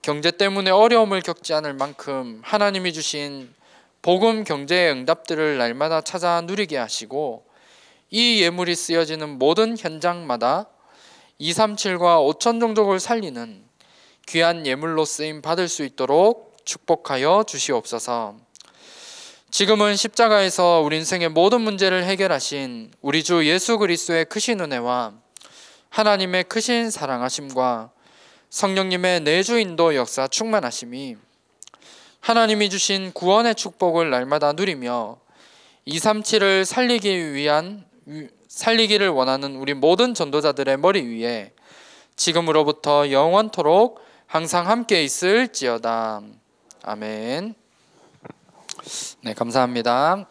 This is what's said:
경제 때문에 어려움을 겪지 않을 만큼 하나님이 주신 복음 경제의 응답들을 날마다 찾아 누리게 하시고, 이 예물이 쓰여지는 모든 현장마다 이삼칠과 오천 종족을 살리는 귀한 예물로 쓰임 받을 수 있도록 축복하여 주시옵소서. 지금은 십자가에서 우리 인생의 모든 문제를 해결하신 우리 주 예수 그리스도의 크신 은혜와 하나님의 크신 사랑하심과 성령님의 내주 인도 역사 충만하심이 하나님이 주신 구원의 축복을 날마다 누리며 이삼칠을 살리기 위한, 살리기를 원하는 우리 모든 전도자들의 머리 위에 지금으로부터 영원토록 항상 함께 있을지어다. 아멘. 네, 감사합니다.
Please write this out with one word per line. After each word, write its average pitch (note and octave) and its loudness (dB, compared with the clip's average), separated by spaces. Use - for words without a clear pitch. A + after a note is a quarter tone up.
경제 D3+ -2
때문에 G3 0
어려움을 G#3 4
겪지 E3 -6
않을 D3+ -4
만큼 C3+ -8
하나님이 G3 -2
주신 C#3+ -8
복음 G#3+ 2
경제의 D#3+ 0
응답들을 D3+ -2
날마다 C#3+ -2
찾아 E3+ -2
누리게 F3 -6
하시고, B2+ -8
이 A3+ 4
예물이 F3 0
쓰여지는 D#3 -2
모든 G#3+ 2
현장마다 D#3+ -4
이삼칠과 F3 2
오천 A3+ 2
종족을 G#3+ 2
살리는 B2 -6
귀한 E3 0
예물로 D#3 -2
쓰임 D3+ -6
받을 E3+ -2
수 D#3+ -6
있도록 D3+ 2
축복하여 D#3+ 0
주시옵소서. A#2 -4
지금은 G#3 2
십자가에서 G3 4
우리 D3+ 0
인생의 E3 -2
모든 F#3+ 4
문제를 F#3+ 0
해결하신 C#3+ -2
우리 C#3+ -2
주 E3+ 2
예수 F#3+ 2
그리스도의 E3+ 0
크신 G#3 -4
은혜와 B2 -4
하나님의 F#3+ 2
크신 A3+ -2
사랑하심과 B2+ -4
성령님의 F#3 0
내주 F#3 2
인도 E3 0
역사 C3 -2
충만하심이 C3 -4
하나님이 G#3+ 2
주신 F#3+ -2
구원의 G#3+ 4
축복을 E3+ 0
날마다 C#3+ 0
누리며 B2 -4
이삼칠을 G3 2
살리기 G3 -2
위한, D#3 -2
살리기를 G#3+ 2
원하는 C3+ 0
우리 C3+ -6
모든 F3+ 2
전도자들의 C#3 0
머리 F3+ 2
위에 A#2 -8
지금으로부터 D3+ 2
영원토록 F#3 2
항상 E3 -2
함께 A3 2
있을지어다. A#2 -2
아멘. A2 -8
네, A2 -8
감사합니다. B2 0